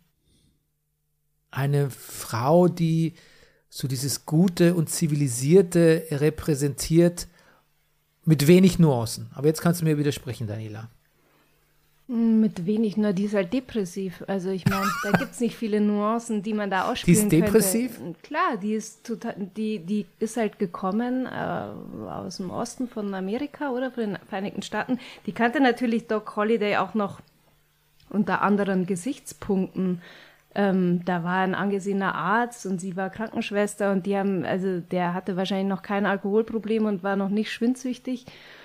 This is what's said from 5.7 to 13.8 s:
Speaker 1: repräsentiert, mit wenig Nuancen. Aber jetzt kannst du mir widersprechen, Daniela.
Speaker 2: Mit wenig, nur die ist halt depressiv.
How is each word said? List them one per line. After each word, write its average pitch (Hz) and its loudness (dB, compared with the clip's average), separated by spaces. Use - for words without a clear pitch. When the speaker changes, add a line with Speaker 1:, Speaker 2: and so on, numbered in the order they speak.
Speaker 1:
repräsentiert, 151 2
mit 147 4
wenig 180 8
Nuancen. 117 2
Aber 135 0
jetzt 160 2
kannst 170 2
du 160 2
mir 156 4
widersprechen, 135 -2
Daniela. 110 -10
Speaker 2:
Mit 220 2
wenig, 214 0
nur 208 2
die 190 0
ist 208 -2
halt 196 0
depressiv. 196 -6